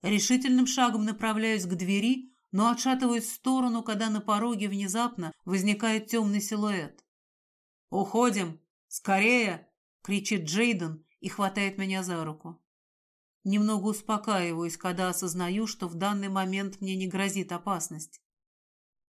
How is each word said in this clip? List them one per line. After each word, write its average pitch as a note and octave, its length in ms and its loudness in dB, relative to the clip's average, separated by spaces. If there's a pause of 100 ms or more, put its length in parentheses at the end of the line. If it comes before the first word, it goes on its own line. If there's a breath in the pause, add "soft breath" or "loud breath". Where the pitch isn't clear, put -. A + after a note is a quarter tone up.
Решительным B3+ 640 4
шагом A#3+ 380 2
направляюсь A3 600 0
к F3+ 100 -2
двери, G3+ 560 0 (200 loud breath)
но G#3 180 4
отшатываюсь B3 560 2
в - 80 -8
сторону, B3 500 0
когда A3 260 -2
на G#3+ 120 0
пороге G#3+ 480 0
внезапно G3 640 -2 (120)
возникает G#3 640 0
тёмный G#3 340 2
силуэт. G#3 640 -4 (920)
"Уходим!" G3 640 2 (340)
"Скорее!" — G3+ 760 2 (360)
кричит G3 400 0
Джейден E3+ 600 0 (160)
и F#3+ 80 -10
хватает G3 520 -2
меня F#3+ 240 -2
за F3 200 -4
руку. D#3 400 -12 (800)
Немного G#3 440 2
успокаиваюсь, F#3+ 880 -2
когда F#3 320 -2
осознаю, F3+ 560 -2
что G#3 220 -8
в E3 80 -8
данный G3 340 -2
момент F#3+ 500 -2
мне F#3+ 160 -4
не F#3 120 -2
грозит F#3+ 440 -2
опасность. F3 680 -6 (880)